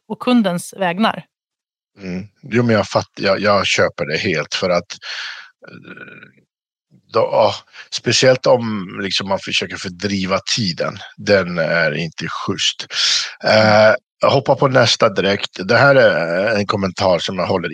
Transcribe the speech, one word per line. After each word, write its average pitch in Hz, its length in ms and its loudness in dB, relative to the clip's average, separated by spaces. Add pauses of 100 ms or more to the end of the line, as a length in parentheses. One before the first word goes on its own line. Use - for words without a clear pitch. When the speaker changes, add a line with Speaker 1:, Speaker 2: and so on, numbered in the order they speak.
Speaker 1:
å 214 80 -8
kundens 196 640 0
vägnar. 190 480 -2 (760)
Speaker 2:
Mm. 92 260 -8 (140)
Jo, 120 220 0
men 113 120 4
jag 101 120 2
fatt-, - 320 -2
jag, 98 200 0
jag 101 280 2
köper 85 380 0
det 73 120 -4
helt 80 360 -4
för 95 160 -4
att, 87 220 -2 (800)
eh, - 680 -20 (760)
då, 113 60 2
ja, 110 340 2 (380)
speciellt - 560 2
om 110 400 0 (160)
liksom 98 240 -4
man 98 120 -2
försöker - 380 -6
fördriva 95 640 -4 (180)
tiden. 82 400 -4 (200)
Den 95 400 2
är 82 380 0
inte 80 340 -6
schysst. - 560 -4 (580)
Eh, 107 400 4
Speaker 1:
Mm. 107 120 6 (260)
Speaker 2:
jag 113 80 2
hoppar 135 260 2
på 147 120 2
nästa 123 420 2
direkt. 95 580 -4
Det 113 100 2
här 139 180 6
är 95 640 2
en 101 100 -2
kommentar 95 520 0
som 95 200 -6
jag 85 80 -2
håller 87 260 -2